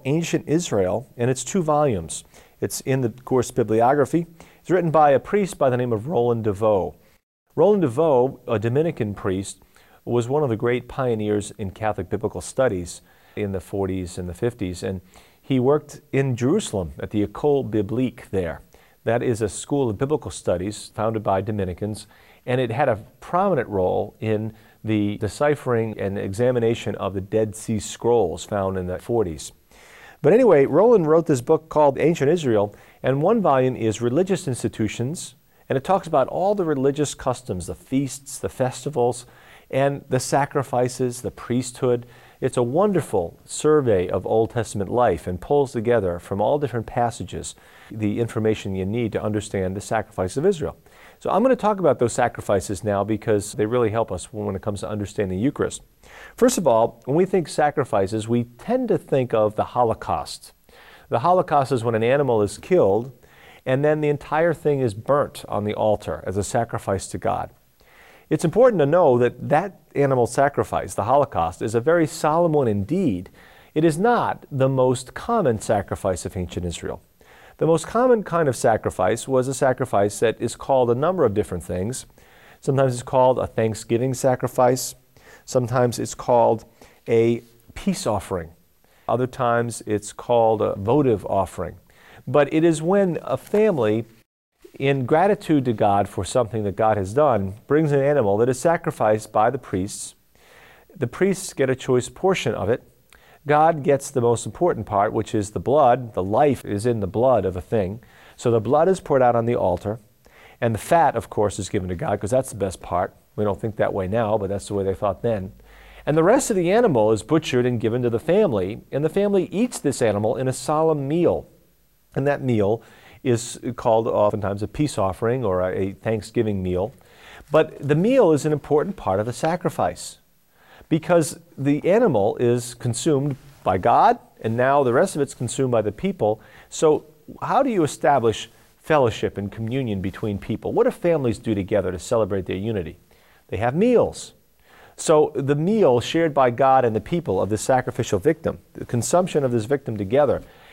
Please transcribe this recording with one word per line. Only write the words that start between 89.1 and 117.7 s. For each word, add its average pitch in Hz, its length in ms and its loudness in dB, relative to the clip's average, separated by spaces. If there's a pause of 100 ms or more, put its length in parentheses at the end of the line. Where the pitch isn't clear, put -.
times 120 600 0
it's 104 280 -4
called 113 480 2
a 98 140 0
votive 110 500 2
offering. 92 500 -4 (500)
But 139 280 2
it 160 100 2
is 160 160 2
when 180 400 0
a - 160 -4
family, 127 680 0 (720)
in 135 300 -2
gratitude 156 600 2
to 123 60 0
God 101 360 2
for 98 160 -6
something 113 400 -2
that 95 100 -2
God 110 220 2
has 98 180 -4
done, 110 400 2 (140)
brings 147 240 2
an 143 80 2
animal 135 380 2
that 123 100 4
is 127 100 0
sacrificed 127 720 0
by 113 200 2
the 131 80 -4
priests. - 580 -6 (800)
The 139 100 -6
priests - 460 -2
get 131 180 0
a 127 60 0
choice 123 320 0
portion 180 460 -2
of 95 140 -4
it. 123 140 0 (640)
God 151 380 4
gets 143 260 2
the 123 120 -2
most 117 240 2
important 117 400 -2
part, 101 260 0
which 113 200 -4
is 104 180 -2
the 92 100 -6
blood. 123 540 2
The 92 100 -2
life 123 400 2
is 101 220 -4
in 120 120 0
the 98 80 -4
blood 110 380 2
of 92 120 -2
a 87 40 -6
thing. 104 420 -4 (340)
So 123 140 0
the 117 80 4
blood 147 300 2
is 185 100 2
poured 135 240 2
out 120 140 4
on 117 80 0
the 120 100 0
altar. 101 460 -2 (600)
And 117 140 0
the 104 60 -2
fat, 156 340 4
of 117 160 0
course, 104 300 0
is 92 80 -6
given 92 220 -4
to 92 40 -4
God, 101 240 -2
'cause 104 120 -6
that's 127 200 2
the 113 60 -12
best 98 240 -4
part. 90 340 -2 (220)
We 107 80 -2
don't 98 160 0
think 110 160 -6
that 98 160 2
way 95 160 -2
now, 110 300 0
but 98 100 -4
that's 98 180 -6
the 107 80 -6
way 98 80 0
they 95 120 0
thought 98 280 -4
then. 104 300 -4 (540)
And 147 100 0
the 160 80 4
rest 247 260 4
of 202 60 0
the 175 160 0
animal 139 400 4
is 107 100 0
butchered 127 440 0
and 123 120 -2